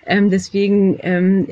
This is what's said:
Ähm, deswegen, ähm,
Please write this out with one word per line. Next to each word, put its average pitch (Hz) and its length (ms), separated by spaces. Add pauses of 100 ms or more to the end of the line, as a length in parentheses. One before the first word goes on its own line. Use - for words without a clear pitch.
Ähm, 202 240
deswegen, 196 720
ähm, 185 520